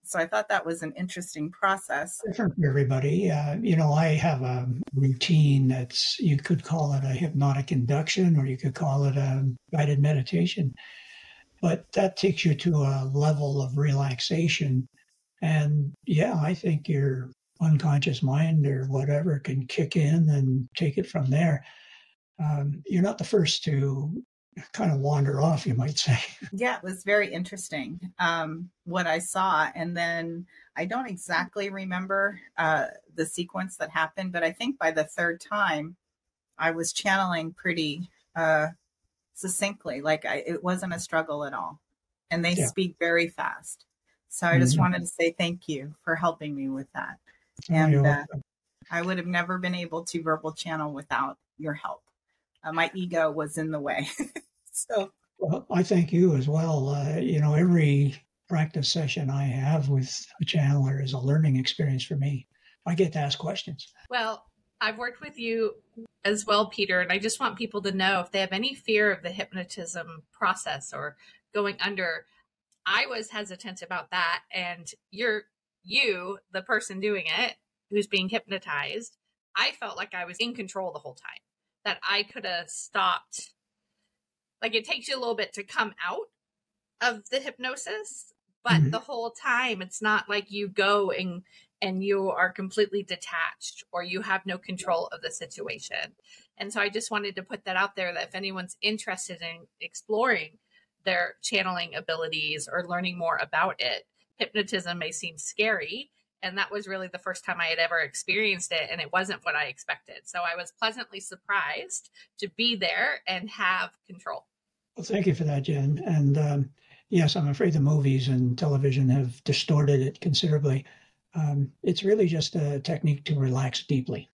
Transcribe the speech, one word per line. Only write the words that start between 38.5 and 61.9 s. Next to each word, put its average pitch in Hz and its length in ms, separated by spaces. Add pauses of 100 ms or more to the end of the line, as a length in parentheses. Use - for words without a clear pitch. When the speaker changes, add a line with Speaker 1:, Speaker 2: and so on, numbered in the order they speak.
Speaker 1:
succinctly. 190 680
Like, 156 240
I, - 200
it 165 180
wasn't 180 300
a 165 60
struggle 151 460
at 135 80
all. 101 260 (500)
And 170 140
they 175 100
Speaker 2:
Yeah. 175 120
Speaker 1:
speak 175 340
very 170 300
fast. - 560 (420)
So - 200
I 170 120
just 127 140
Speaker 2:
Mm-hmm. 160 80
Speaker 1:
wanted 180 200
to 175 60
say 170 240
thank 175 380
you 147 340
for 165 120
helping 156 400
me 135 140
with 135 240
that. - 260 (500)
Speaker 2:
Oh, 170 40
Speaker 1:
And, 160 200
Speaker 2:
you're 139 80
Speaker 1:
uh, - 20 (140)
Speaker 2:
welcome. 143 240 (480)
Speaker 1:
I 170 120
would 185 180
have 170 80
never 180 300
been 180 180
able 170 300
to 170 160
verbal 156 320
channel 156 400
without 135 440 (200)
your 151 160
help. - 300 (600)
Uh, 160 100
my 165 200
ego 175 380
was 151 260
in 160 140
the 151 80
way. 139 340
<laughs> - 40 (560)
So. 196 380 (260)
Speaker 2:
Well, 151 320
I 180 140
thank 175 300
you 170 240
as 131 100
well. 151 420
Uh, 143 280
you 151 240
know, 147 140
every 147 600 (320)
practice 156 420
session 147 400
I 139 140
have 135 460
with 131 360 (160)
a 160 40
channeler 139 580
is 131 80
a 131 80
learning 139 380
experience 131 480